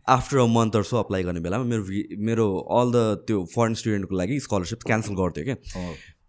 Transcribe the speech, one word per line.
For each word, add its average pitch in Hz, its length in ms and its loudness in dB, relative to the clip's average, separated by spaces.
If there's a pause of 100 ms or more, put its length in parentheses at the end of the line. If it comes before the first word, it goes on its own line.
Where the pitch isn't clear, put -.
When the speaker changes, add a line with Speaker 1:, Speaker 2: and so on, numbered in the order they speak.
(100)
Speaker 1:
After 127 240 2
a 127 120 6
month 113 300 4
or 101 120 2
so - 60 -2
अप्लाई 98 280 0
गर्ने 87 180 -2
बेलामा 92 240 -2
मेरो 117 180 -2
vi-, 95 360 -6
मेरो 110 540 0
all 123 160 4
the 113 280 4 (100)
त्यो 104 180 0
फरेन 113 300 0
स्टुडेन्टको 101 420 -2
लागि 101 240 0
स्कलरसिप 98 460 -4
क्यान्सल 110 280 -2
गर्थ्यो 85 300 -2
के। 131 100 -2
Speaker 2:
Oh। 90 420 -10 (320)